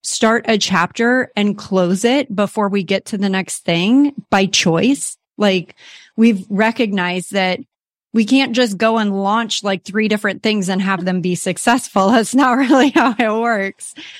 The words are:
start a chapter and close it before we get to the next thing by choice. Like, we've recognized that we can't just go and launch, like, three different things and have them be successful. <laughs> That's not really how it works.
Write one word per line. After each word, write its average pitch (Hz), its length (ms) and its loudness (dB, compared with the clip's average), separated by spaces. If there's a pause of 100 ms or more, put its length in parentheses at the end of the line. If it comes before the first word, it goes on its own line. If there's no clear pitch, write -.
start 226 460 0
a 226 80 2
chapter 220 800 0
and 208 220 0
close 185 460 0
it 254 300 0
before 202 360 -2
we 202 120 -2
get 196 240 -2
to 214 120 -8
the 196 100 -2
next 190 360 -4
thing 233 500 2 (160)
by 196 160 4
choice. 196 720 0 (180)
Like, 190 380 0 (420)
we've 220 320 4
recognized 196 840 -2
that 185 280 0 (540)
we 220 100 4
can't 254 320 2
just 220 220 0
go 226 180 2
and 202 260 -2
launch, 214 400 -2
like, 196 220 -4
three 214 240 -2
different 208 340 -4
things 208 280 -2
and 190 100 -2
have 190 240 -2
them 185 160 -2
be 180 140 -2
successful. 196 760 0
<laughs> - 20 4
That's 233 240 2
not 254 220 4
really 262 320 4
how 254 300 2
it 220 220 0
works. 214 540 -4 (260)